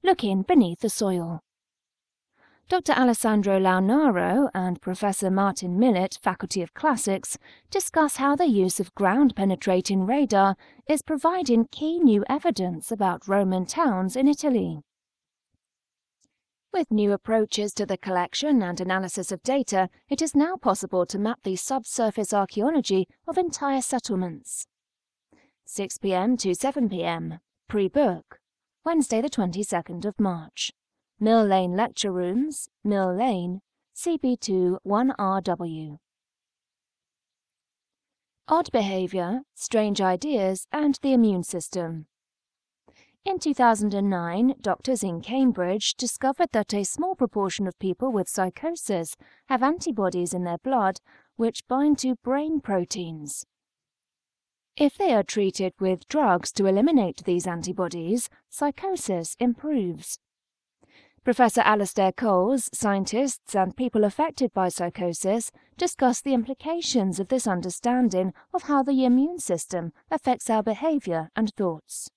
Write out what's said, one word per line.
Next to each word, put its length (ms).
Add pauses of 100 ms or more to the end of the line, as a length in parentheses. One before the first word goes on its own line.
Look 200
in 200
beneath 380
the 100
soil. 480 (1300)
Doctor 240
Alessandro 680
Launaro 960
and 260
Professor 520
Martin 480
Millet, 420
Faculty 400
of 140
Classics, 640 (320)
discuss 460
how 180
the 100
use 340
of 140
ground-penetrating 1120
radar 500 (320)
is 140
providing 680
key 260
new 320
evidence 640
about 360
Roman 380
towns 500
in 120
Italy. 540 (1900)
With 180
new 200
approaches 640
to 140
the 100
collection 640
and 180
analysis 520
of 100
data, 480 (200)
it 120
is 140
now 220
possible 500
to 100
map 260
the 120
subsurface 800
archaeology 720 (200)
of 120
entire 420
settlements. 840 (1000)
Six 300
P 160
M 240
to 160
seven 340
P 160
M, 360 (280)
pre-book, 720 (460)
Wednesday 360
the 120
twenty-second 760
of 140
March. 520 (480)
Mill 240
Lane 320
Lecture 360
Rooms, 580 (140)
Mill 320
Lane, 460 (300)
C 240
B 240
two 440
one 340
R 240
W. 560 (2500)
Odd 240
behaviour, 680 (140)
strange 460
ideas, 720
and 300
the 120
immune 280
system. 640 (1200)
In 140
two 160
thousand 400
and 120
nine, 540
doctors 400
in 180
Cambridge 760
discovered 560
that 240
a 80
small 320
proportion 500
of 140
people 320
with 180
psychosis 840 (340)
have 140
antibodies 680
in 120
their 160
blood 400 (380)
which 300
bind 300
to 260
brain 380
proteins. 840 (1300)
If 200
they 160
are 100
treated 560
with 300
drugs 420
to 140
eliminate 580
these 240
antibodies, 840 (200)
psychosis 880
improves. 800 (1040)
Professor 380
Alastair 500
Coles, 600
scientists 840
and 220
people 260
affected 500
by 140
psychosis, 800 (280)
discuss 420
the 140
implications 880
of 80
this 180
understanding 840 (200)
of 100
how 200
the 220
immune 340
system 540 (180)
affects 380
our 120
behaviour 760
and 180
thoughts. 600